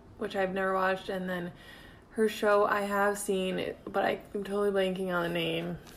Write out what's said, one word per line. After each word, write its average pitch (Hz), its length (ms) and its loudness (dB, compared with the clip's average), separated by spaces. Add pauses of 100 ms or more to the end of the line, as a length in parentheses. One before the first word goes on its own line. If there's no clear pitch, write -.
(180)
which 208 180 -6
I've 190 160 0
never 190 220 0
watched, 190 340 0
and 185 200 -4
then 175 240 -4 (580)
her 220 180 2
show 208 380 4
I 208 160 2
have 202 360 2
seen, 185 560 -2 (160)
but 196 140 0
I, 196 140 0 (160)
I'm 202 100 -4
totally 202 260 0
blanking 190 440 0
on 170 80 2
the 170 60 0
name. 170 500 -2 (180)